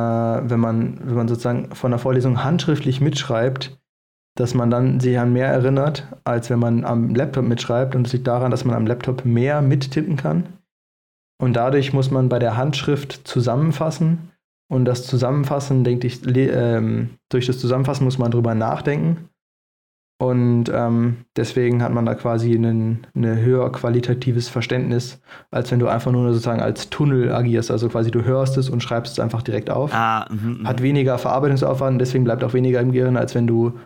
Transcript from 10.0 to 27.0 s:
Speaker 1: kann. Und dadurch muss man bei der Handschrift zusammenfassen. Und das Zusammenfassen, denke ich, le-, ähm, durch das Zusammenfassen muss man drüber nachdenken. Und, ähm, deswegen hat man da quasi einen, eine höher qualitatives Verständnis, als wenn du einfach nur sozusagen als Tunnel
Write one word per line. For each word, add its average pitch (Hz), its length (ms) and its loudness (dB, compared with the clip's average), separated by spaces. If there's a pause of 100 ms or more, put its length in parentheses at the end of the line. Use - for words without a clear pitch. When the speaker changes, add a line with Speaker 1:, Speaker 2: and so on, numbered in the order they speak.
Speaker 1:
kann. 160 280 -2 (1000)
Und 123 120 2
dadurch 131 380 2
muss 135 180 2
man 131 200 2
bei 123 80 2
der 113 180 0
Handschrift 143 720 -2
zusammenfassen. 160 1000 0 (420)
Und 127 120 2
das 123 220 0
Zusammenfassen, 135 760 0
denke 123 240 0
ich, - 180 -6
le-, 131 280 2
ähm, 117 580 0 (180)
durch 127 180 0
das 127 120 -2
Zusammenfassen 135 460 0
muss 127 140 0
man 120 120 0
drüber 117 240 2
nachdenken. 151 760 -2 (920)
Und, 123 480 2
ähm, 120 540 0 (100)
deswegen 120 480 0
hat 120 120 0
man 117 100 0
da 113 100 0
quasi 117 400 0
einen, 113 520 0 (100)
eine 113 240 0
höher 127 320 2
qualitatives 120 800 -2
Verständnis, 123 680 -4 (320)
als 127 200 -4
wenn 123 80 2
du 120 100 2
einfach 123 240 0
nur 123 220 2
sozusagen 117 260 0
als 113 300 -4
Tunnel 131 420 2